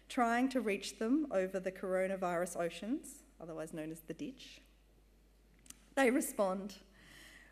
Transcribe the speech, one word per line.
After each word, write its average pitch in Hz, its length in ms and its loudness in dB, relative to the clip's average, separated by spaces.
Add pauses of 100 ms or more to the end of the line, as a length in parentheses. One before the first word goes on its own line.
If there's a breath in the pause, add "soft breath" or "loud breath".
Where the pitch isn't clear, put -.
(100)
trying 240 400 4
to 254 100 2
reach 202 380 -2
them 277 320 2
over 190 280 2
the 185 140 -4
coronavirus 185 880 0
oceans, 202 600 -4 (180)
otherwise 160 320 -8
known 160 180 -6
as 160 120 -12
the 165 120 -8
ditch. - 460 -12 (1300)
They 269 160 6
respond. 202 720 0 (680 loud breath)